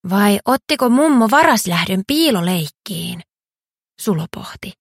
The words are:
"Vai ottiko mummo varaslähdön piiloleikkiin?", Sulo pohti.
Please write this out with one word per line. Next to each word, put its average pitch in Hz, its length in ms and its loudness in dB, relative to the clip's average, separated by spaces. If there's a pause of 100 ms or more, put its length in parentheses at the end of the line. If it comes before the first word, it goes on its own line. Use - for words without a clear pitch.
(100)
"Vai 202 340 2
ottiko 269 440 0
mummo 247 420 4
varaslähdön 190 760 2
piiloleikkiin?", 175 1160 -2 (800)
Sulo 165 260 -2 (100)
pohti. - 440 -14